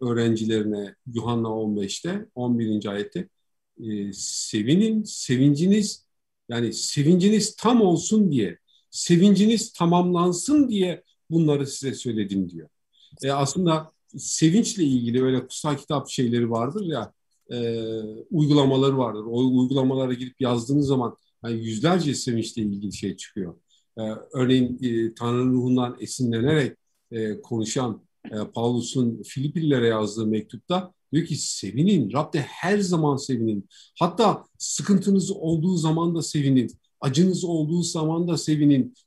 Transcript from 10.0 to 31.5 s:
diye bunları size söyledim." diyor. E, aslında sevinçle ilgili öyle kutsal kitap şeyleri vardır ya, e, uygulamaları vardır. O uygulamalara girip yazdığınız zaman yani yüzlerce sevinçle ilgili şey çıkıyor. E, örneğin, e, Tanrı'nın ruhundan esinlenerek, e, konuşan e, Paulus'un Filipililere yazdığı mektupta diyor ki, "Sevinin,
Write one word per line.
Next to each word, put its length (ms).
diye 340
bunları 380
size 260
söyledim." 560
diyor. 200
E, 80
aslında 600
sevinçle 640
ilgili 400
öyle 180
kutsal 340
kitap 340
şeyleri 420
vardır 340
ya, 280
e, 380
uygulamaları 640
vardır. 300
O 100
uygulamalara 760
girip 280
yazdığınız 460
zaman 300
yani 120
yüzlerce 600
sevinçle 460
ilgili 320
şey 240
çıkıyor. 380
E, 40
örneğin, 480
e, 320
Tanrı'nın 400
ruhundan 460
esinlenerek, 760
e, 300
konuşan 600
e, 40
Paulus'un 720
Filipililere 640
yazdığı 400
mektupta 680
diyor 120
ki, 100
"Sevinin, 760